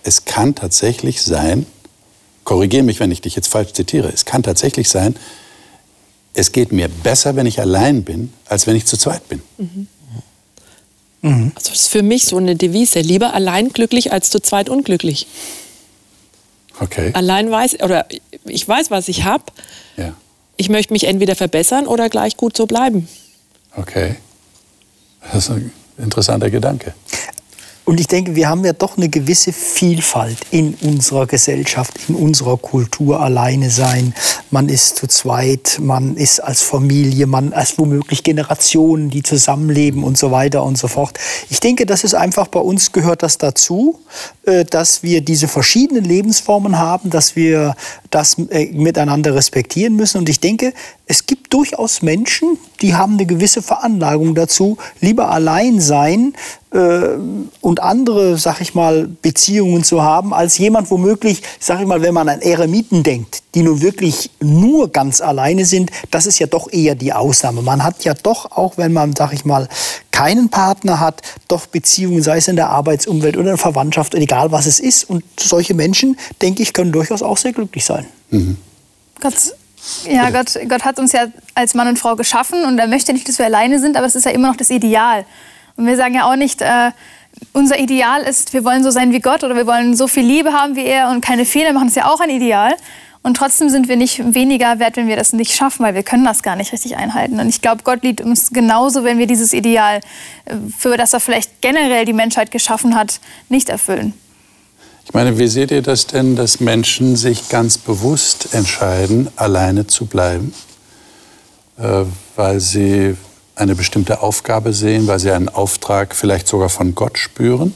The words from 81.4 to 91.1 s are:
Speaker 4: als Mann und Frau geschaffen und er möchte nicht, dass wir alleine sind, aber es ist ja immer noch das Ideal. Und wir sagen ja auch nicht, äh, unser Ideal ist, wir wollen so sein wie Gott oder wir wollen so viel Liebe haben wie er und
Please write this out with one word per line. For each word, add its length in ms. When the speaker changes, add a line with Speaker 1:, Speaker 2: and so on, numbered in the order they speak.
Speaker 4:
als 200
Mann 140
und 120
Frau 160
geschaffen 500
und 140
er 80
möchte 260
nicht, 160
dass 80
wir 80
alleine 340
sind, 180
aber 100
es 80
ist 100
ja 60
immer 180
noch 80
das 140
Ideal. 540
Und 80
wir 120
sagen 180
ja 160
auch 60
nicht, 240
äh, 300
unser 260
Ideal 460
ist, 300
wir 100
wollen 180
so 100
sein 200
wie 80
Gott 240
oder 140
wir 100
wollen 280
so 120
viel 160
Liebe 300
haben 240
wie 80
er 240
und 100